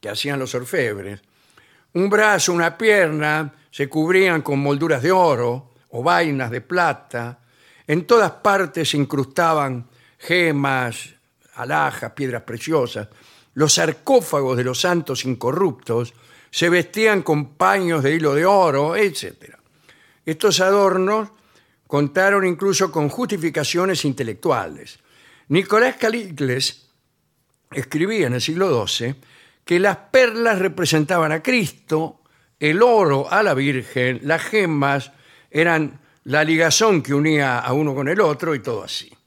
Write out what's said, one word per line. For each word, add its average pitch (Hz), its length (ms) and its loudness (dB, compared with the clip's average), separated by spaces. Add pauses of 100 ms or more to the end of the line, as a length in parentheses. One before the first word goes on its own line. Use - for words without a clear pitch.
que 107 80 -10
hacían 139 280 -6
los 131 160 -8
orfebres. 110 680 -4 (720)
Un 190 160 0
brazo, 208 420 2
una 170 260 0
pierna, 156 760 2 (180)
se 139 160 -4
cubrían 170 540 2
con 143 180 -2
molduras 143 420 0
de 170 120 2
oro 135 580 0 (200)
o 120 120 -8
vainas 151 480 0
de 123 80 -6
plata. 131 800 -4 (480)
En 151 180 -2
todas 220 260 4
partes 190 580 -2
se 156 80 -2
incrustaban 139 920 -2 (300)
gemas, 139 1000 -2 (380)
alhajas, 139 580 -4
piedras 127 320 -6
preciosas. 117 640 -4 (460)
Los 143 220 2
sarcófagos 156 840 0
de 123 80 0
los 127 160 -4
santos 170 420 -2
incorruptos 123 920 -2 (380)
se - 160 0
vestían 185 540 2
con 147 340 -2
paños 180 480 2
de 139 100 2
hilo 156 220 0
de 156 100 2
oro, 170 520 2
etcétera. - 600 -4 (680)
Estos 160 340 0
adornos 196 680 2 (580)
contaron 190 580 0
incluso 185 460 0
con 147 160 0
justificaciones 170 960 -2
intelectuales. 113 960 -4 (480)
Nicolás 208 480 2
Calicles 156 920 -4 (840)
escribía 165 560 -2
en 120 60 -2
el 123 80 -2
siglo 175 280 -2
doce 117 460 -2 (500)
que 175 140 2
las 196 180 2
perlas 233 640 2
representaban 160 720 0
a 160 100 -4
Cristo, 165 800 -2 (380)
el 156 240 2
oro 180 480 4
a 196 100 2
la 185 140 2
Virgen, 131 680 -2
las 156 200 -2
gemas 143 680 -2 (380)
eran 156 500 0 (260)
la 147 180 0
ligazón 165 580 2
que 139 140 -4
unía 143 420 0
a 123 160 -4
uno 147 220 -2
con 139 140 -4
el 196 120 0
otro 160 320 0
y 135 60 -4
todo 104 240 -6
así. - 280 -12 (160)